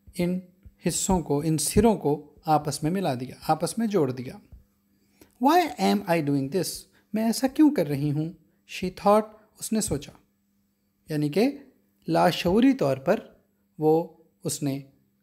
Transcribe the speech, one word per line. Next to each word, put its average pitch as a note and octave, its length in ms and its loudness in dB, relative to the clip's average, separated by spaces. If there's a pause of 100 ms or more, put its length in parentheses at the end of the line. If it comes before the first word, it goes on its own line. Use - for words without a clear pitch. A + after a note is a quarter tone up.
(200)
इन F3+ 240 -2 (420)
हिस्सों F3 360 0
को, C#3+ 220 -2
इन D#3+ 140 0
सिरों G#3 380 2
को D3 520 -6
आपस D3+ 360 0
में D#3 80 -2
मिला F3+ 240 -2
दिया, C3 380 -4
आपस D#3 260 -2
में A3+ 80 -2
जोड़ E3 240 0
दिया। B2+ 300 -12 (1000)
Why D#4+ 280 4 (100)
am G3 240 2
I E3+ 180 2
doing C#3 280 -2
this? E3 160 -2 (480)
मैं A3 140 -2
ऐसा B3 180 -2
क्यों D4 220 4
कर F3+ 180 0
रही C#3+ 220 -2
हूँ? D#3 260 -4 (340)
She F#3 220 -8
thought, G#3 320 4 (360)
उसने A3 220 -4
सोचा, - 320 -6 (960)
यानी D3+ 180 -2
कि A3 440 -2 (360)
लाशऊरी F3+ 640 2
तौर C3+ 260 -2
पर - 460 -4 (340)
वो, D#3+ 460 0 (180)
उसने C#3 360 -4 (440)